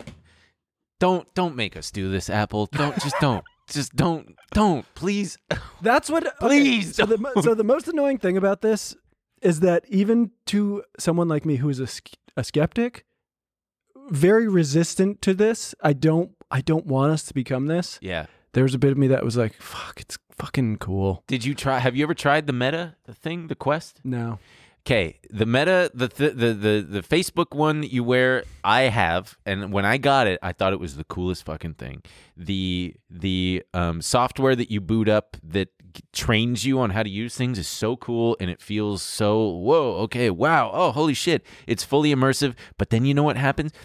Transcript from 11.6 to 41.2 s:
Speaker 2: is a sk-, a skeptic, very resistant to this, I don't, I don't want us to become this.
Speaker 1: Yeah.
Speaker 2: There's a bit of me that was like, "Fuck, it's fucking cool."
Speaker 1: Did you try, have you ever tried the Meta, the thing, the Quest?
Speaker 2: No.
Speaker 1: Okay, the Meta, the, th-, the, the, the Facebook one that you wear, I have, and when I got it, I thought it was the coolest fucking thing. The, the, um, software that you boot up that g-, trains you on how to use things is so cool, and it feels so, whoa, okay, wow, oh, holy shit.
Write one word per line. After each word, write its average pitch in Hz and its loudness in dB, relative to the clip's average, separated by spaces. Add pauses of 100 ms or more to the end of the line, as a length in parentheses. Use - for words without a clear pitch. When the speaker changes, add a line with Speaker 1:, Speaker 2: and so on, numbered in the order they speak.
Speaker 2:
is 135 -2
a 131 -6
sk-, - -16 (220)
a 127 -4
skeptic, 233 -2 (1040)
very 202 4
resistant 170 2
to 190 2
this, 214 0
I 151 4
don't, 156 2 (180)
I 131 -2
don't 156 0
want 135 2
us 156 -4
to - -12
become 131 -4
this. 170 -4
Speaker 1:
Yeah. 87 -6 (260)
Speaker 2:
There's 131 4
a 131 0
bit 139 4
of 135 0
me 135 4
that 131 2
was 117 -2
like, 113 0
"Fuck, - -14
it's - -16 (220)
fucking 120 -2
cool." 95 -2
Speaker 1:
Did 123 -4
you 139 -2
try, 131 0
have 123 0
you 143 2
ever 156 -2
tried 147 0
the 143 -2
Meta, 156 -4 (100)
the 113 -20
thing, 165 -10
the 131 -6
Quest? - -4
Speaker 2:
No. 120 -4 (480)
Speaker 1:
Okay, 101 0 (120)
the 107 0
Meta, 160 2
the, 123 -2
th-, - 0
the, 117 2
the, 107 2
the 98 -6
Facebook 170 -2
one 151 2
that 151 -8
you 123 0
wear, 127 2 (180)
I 110 4
have, 98 0
and 98 -6
when 98 0
I 113 2
got 135 2
it, 92 -2
I 90 -6
thought 95 0
it 98 -4
was 78 -10
the 76 -10
coolest 90 -6
fucking 80 -10
thing. 67 -14 (340)
The, 90 -4 (160)
the, 92 -2 (100)
um, 85 -2
software 127 2
that 120 -2
you 104 -4
boot 107 0
up 107 2
that 90 -4 (220)
g-, - -20 (100)
trains 113 0
you 135 2
on 120 0
how 107 -2
to 107 -4
use 110 -8
things 127 -2
is - -6
so 113 -4
cool, 117 0
and 92 -4
it 87 -8
feels 104 -4
so, 107 0
whoa, 107 0
okay, 120 0
wow, 123 2
oh, 156 2
holy 151 0
shit. 160 0 (220)